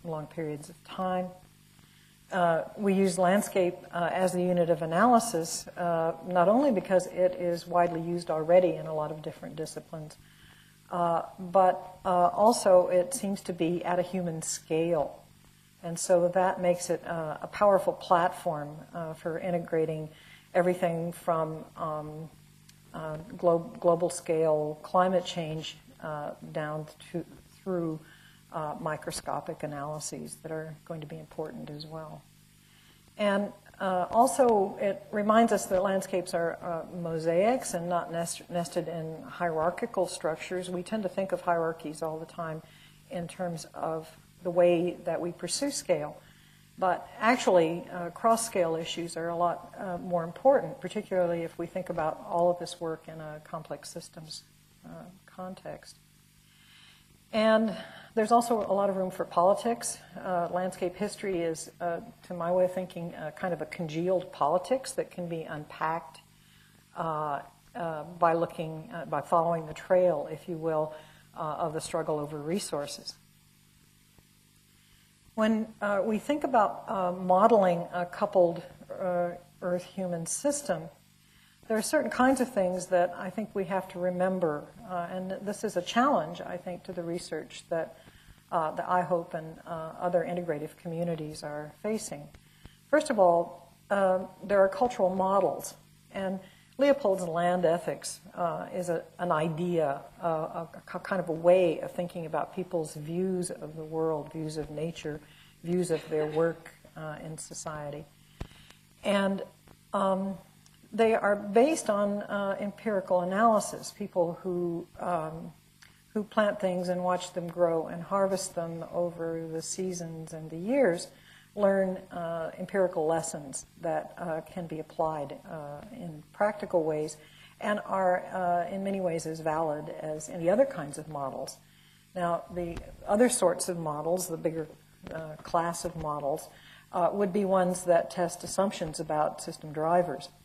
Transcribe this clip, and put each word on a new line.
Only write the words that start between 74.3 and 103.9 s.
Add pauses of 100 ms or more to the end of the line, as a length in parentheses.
When,
uh,
we
think
about,
uh,
modeling
a
coupled, (280)
uh, (320)
Earth-human
system, (800)
there
are
certain
kinds
of
things
that
I
think
we
have
to
remember, (240)
uh,
and
this
is
a
challenge,
I
think,
to
the
research
that, (540)
uh,
the
I
hope
and, (100)
uh,
other
integrative
communities
are (100)
facing. (640)
First
of
all, (160)
uh, (260)
there
are
cultural
models, (360)
and (380)
Leopold's
land
ethics, (140)
uh,
is
a, (140)
an
idea, (220)
uh,
a,
a
kind
of
a
way
of
thinking
about
people's
views
of
the
world,